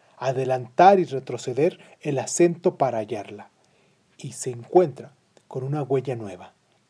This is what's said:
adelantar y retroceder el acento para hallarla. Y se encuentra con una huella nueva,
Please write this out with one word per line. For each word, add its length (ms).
adelantar 840
y 40
retroceder 720
el 160
acento 580
para 220
hallarla. 500
Y 140
se 180
encuentra 640
con 160
una 180
huella 320
nueva, 380